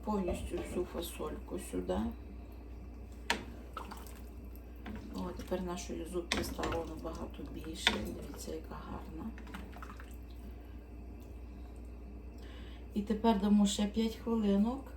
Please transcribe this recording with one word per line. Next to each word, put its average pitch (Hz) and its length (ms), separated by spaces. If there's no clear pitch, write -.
Повністю 196 520
всю - 280
фасольку - 720
сюди. 180 280
О, 185 40
тепер 185 260
нашої 170 500
зубки 175 320
стало 165 440
набагато 160 540
більше. - 380
Дивіться, - 580
яка 160 240
гарна. - 400
І 208 80
тепер 208 380
дамо 208 260
ще 208 200
п'ять 226 380
хвилинок. 220 600